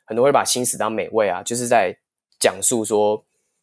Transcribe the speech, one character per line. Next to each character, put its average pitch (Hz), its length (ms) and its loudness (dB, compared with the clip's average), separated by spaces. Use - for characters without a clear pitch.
很 113 120 -10
多 120 100 4
人 143 60 4
把 117 120 2
心 123 200 -2
死 - 140 -2
当 107 140 -2
美 101 160 -4
味 107 200 0
啊， 90 140 -4
就 120 140 -6
是 123 100 -4
在 107 320 2
讲 95 240 0
述 113 220 0
说， 107 400 0